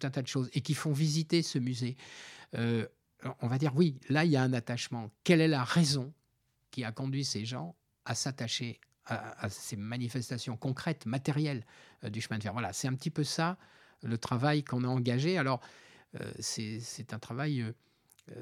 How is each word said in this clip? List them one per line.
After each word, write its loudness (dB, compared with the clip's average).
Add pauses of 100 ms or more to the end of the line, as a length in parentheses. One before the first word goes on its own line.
un 0
tas 0
de -8
choses, 0
et 0
qui 0
font 0
visiter 2
ce -2
musée, -2 (580)
euh, 2 (540)
on -2
va 0
dire, 2
oui, 6 (100)
là, 4
il 6
y 8
a 6
un 4
attachement. -4 (140)
Quelle 10
est 8
la 4
raison 4 (560)
qui -4
a -4
conduit -2
ces -2
gens -6 (300)
à -2
s'attacher -4 (280)
à, -6
à -2
ces -8
manifestations -4
concrètes, -2
matérielles, 0 (400)
euh, -4
du -4
chemin -4
de -4
fer ? -2
Voilà, -4
c'est -2
un 0
petit -4
peu 0
ça, 0 (460)
le -2
travail 2
qu'on -2
a 0
engagé. 2
Alors, 2 (600)
euh, -6
c'est, -4
c'est -10
un -6
travail, -2
euh, -2 (680)